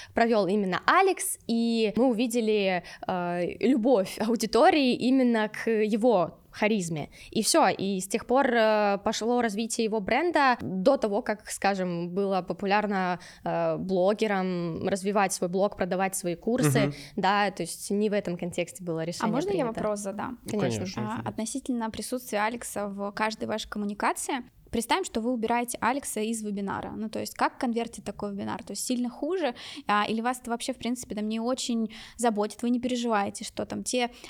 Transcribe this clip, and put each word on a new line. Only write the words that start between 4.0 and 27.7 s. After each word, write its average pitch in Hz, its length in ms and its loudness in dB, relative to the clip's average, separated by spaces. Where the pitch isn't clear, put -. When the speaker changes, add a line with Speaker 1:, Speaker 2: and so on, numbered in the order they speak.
Speaker 1:
аудитории 247 720 4
именно 240 560 4
к - 200 -6
его 214 600 2
харизме. 180 580 0
И 226 100 0
всё, 254 280 4
и 190 320 0
с 190 60 -8
тех - 180 -4
пор, 269 220 4
э, 214 560 4
пошло 233 380 0
развитие 226 440 0
его 220 140 0
бренда 262 600 2
до 190 360 2
того, 214 240 0
как, - 300 -4
скажем, 180 580 -2
было 190 320 0
популярно, 190 800 0
э, 165 320 0
блогерам 185 1080 0
развивать 196 460 0
свой 180 160 -2
блог, 196 280 0
продавать 190 380 0
свои 175 200 -4
курсы, 165 440 2
Speaker 2:
Мгм. 143 140 2
Speaker 1:
да, 202 360 2
то 190 120 -6
есть - 280 -8
не 208 180 2
в 190 40 -2
этом 196 240 -2
контексте 175 460 -6
было 165 180 -2
Speaker 3:
А 165 40 -4
Speaker 1:
решение 170 260 -2
Speaker 3:
можно 320 200 0
я 349 140 0
Speaker 1:
принято. 226 140 -4
Speaker 3:
вопрос 208 200 -2
задам? 202 400 -8
Speaker 1:
Конечно. 202 180 0
Speaker 2:
Конечно. 214 440 -6
Speaker 3:
А, - 60 -6
относительно 226 640 -4
присутствия 226 480 -6
Алекса 214 480 -4
в 202 240 -6
каждой 220 360 -4
вашей 220 220 -6
коммуникации, 233 720 -2
представим, 302 340 0
что - 160 -4
вы 233 100 0
убираете 240 480 -2
Алекса 254 400 -2
из 220 240 -2
вебинара. 202 480 -4
Ну, 214 180 -6
то 214 100 -6
есть 214 160 -6
как 226 220 -2
конвертит 233 460 -4